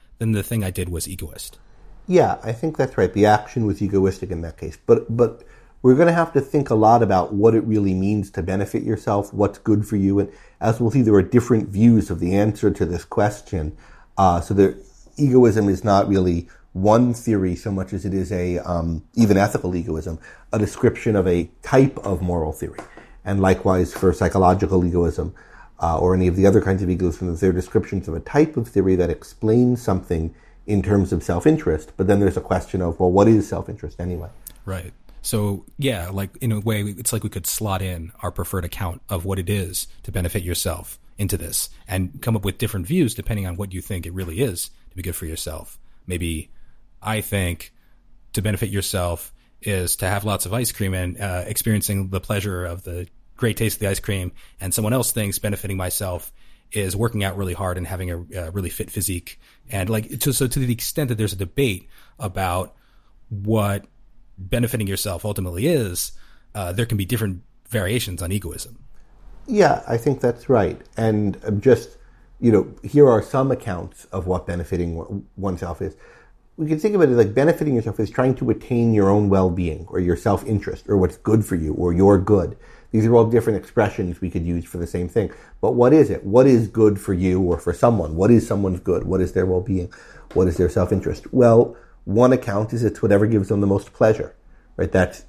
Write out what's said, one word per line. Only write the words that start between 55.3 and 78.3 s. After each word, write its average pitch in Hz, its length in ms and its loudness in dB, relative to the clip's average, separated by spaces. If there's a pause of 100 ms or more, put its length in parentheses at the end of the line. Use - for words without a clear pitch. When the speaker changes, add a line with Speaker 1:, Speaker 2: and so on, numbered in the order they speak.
Speaker 1:
benefiting 101 380 -6
myself 90 560 -6 (400)
is 98 240 -4
working 110 280 -2
out 95 120 -4
really 92 180 -4
hard 92 220 -4
and 90 100 -8
having 90 240 -8
a, 85 100 -8 (160)
a 85 160 -8
really 92 180 -6
fit - 200 -10
physique. - 480 -6 (320)
And, 98 200 -4
like, 110 300 -4
to, 139 120 0
so 131 140 0
to 120 120 -4
the 123 140 0
extent 131 360 -4
that 120 80 -2
there's 107 160 -2
a 95 40 -10
debate 98 520 -4 (300)
about 92 560 -4 (540)
what 101 580 -2 (500)
benefiting 110 500 -2
yourself 95 380 -6
ultimately 98 420 -4
is, 113 460 -2 (420)
uh, 92 180 -6
there 113 140 -2
can 113 100 -4
be 98 80 -2
different 101 380 -4 (260)
variations 98 540 -4
on 87 100 -6
egoism. - 500 -8 (640)
Speaker 2:
Yeah, 202 400 4
I 113 100 -2
think 131 240 -2
that's - 280 -2
right. 107 320 2 (160)
And, 107 480 0
um, 104 160 -2
just, - 360 4 (440)
you 117 120 4
know, 95 300 2
here 143 260 6
are 110 140 6
some 135 280 -2
accounts - 560 -8
of 90 200 -8
what 90 200 -2
benefiting 85 520 -6
o-, 101 240 -10 (140)
oneself 92 460 -6
is. 95 140 -8 (600)
We 156 120 -6
can 156 100 -2
think 208 160 0
of 196 60 2
it 151 80 8
as, 123 80 4
like, 104 180 4
benefiting 151 400 2
yourself 113 260 -2
is 143 100 -2
trying 131 260 0